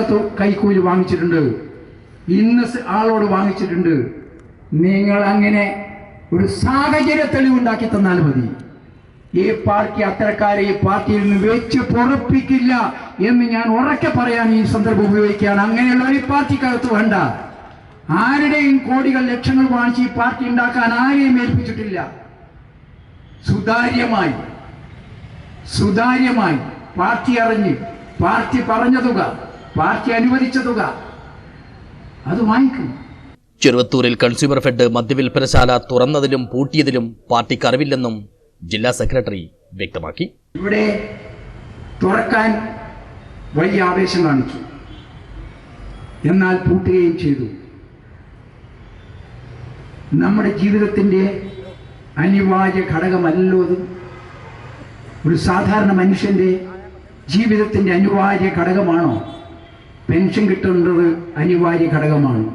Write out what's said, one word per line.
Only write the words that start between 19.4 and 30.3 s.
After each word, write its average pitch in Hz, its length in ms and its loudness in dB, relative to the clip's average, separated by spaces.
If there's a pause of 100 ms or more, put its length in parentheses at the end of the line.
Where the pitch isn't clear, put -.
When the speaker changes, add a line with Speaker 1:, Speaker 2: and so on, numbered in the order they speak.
Speaker 1:
വാങ്ങിച്ച് 240 320 0
ഈ - 20 -2 (100)
പാർട്ടി 247 240 0 (100)
ഉണ്ടാക്കാൻ 240 360 0 (140)
ആരെയും 269 400 4
ഏൽപ്പിച്ചിട്ടില്ല. 214 560 -4 (1500)
സുതാര്യമായി, 220 840 0 (1400)
സുതാര്യമായി 226 840 2 (400)
പാർട്ടി 233 340 0 (120)
അറിഞ്ഞ്, 208 300 0 (480)
പാർട്ടി 220 360 0 (100)
പറഞ്ഞ 240 340 2
തുക, 202 160 0 (560)
പാർട്ടി - 400 0
അനുവദിച്ച 254 500 2